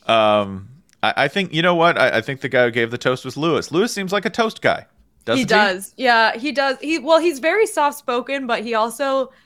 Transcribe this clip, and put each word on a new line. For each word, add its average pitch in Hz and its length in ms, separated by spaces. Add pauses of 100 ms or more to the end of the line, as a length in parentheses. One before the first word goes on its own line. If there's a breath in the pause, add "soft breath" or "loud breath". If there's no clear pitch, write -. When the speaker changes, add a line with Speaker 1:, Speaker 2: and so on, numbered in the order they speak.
Speaker 1:
Um, 104 640 (340)
I, 110 140
I 139 120
think, 196 240
you 156 100
know 180 120
what? 165 240
I, 117 200
I - 20
think 131 220
the 135 60
guy 123 180
who 120 40
gave 117 200
the 120 80
toast 127 260
was 131 120
Lewis. 143 360
Lewis 196 200
seems 190 200
like 202 120
a 220 60
toast 226 320
guy, 92 240 (380)
doesn't 165 140
he? 262 40
Speaker 2:
He 220 40
does. 202 500
Yeah, 226 400
he 262 160
does. 269 280
He, 320 180
well, 311 200
he's 320 200
very 359 280
soft-spoken, 269 800
but 226 160
he 226 120
also 262 580 (140 soft breath)